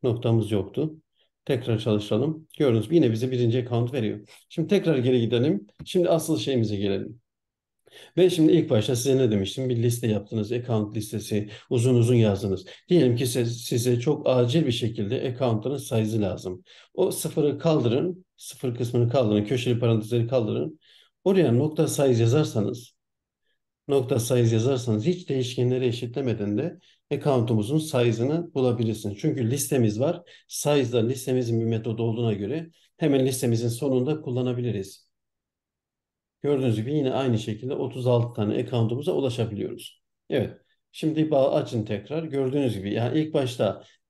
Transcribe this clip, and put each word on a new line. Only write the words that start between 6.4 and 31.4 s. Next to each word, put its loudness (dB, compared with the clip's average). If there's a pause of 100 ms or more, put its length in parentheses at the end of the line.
gelelim. -4 (960)
Ben 6
şimdi 4
ilk 4
başta 2
size 2
ne 4
demiştim? -2
Bir 0
liste 0
yaptınız, -2
account -2
listesi, -4 (200)
uzun 4
uzun 6
yazdınız. 2 (220)
Diyelim 4
ki 0
siz, -2
size 0
çok 0
acil 2
bir 0
şekilde -4
account'ların -2
size'ı -2
lazım. -6 (320)
O 0
sıfırı -2
kaldırın, 0 (120)
sıfır -8
kısmını 0
kaldırın, 2
köşeli -2
parantezleri 0
kaldırın. -2 (440)
Oraya 4
nokta 2
size 2
yazarsanız, 0 (960)
nokta 2
size 4
yazarsanız 0
hiç -2
değişkenleri 0
eşitlemeden -2
de -4 (320)
account'umuzun 0
size'ını 0
bulabilirsiniz. 0
Çünkü 0
listemiz 0
var. -2 (260)
Size 0
da 2
listemizin -2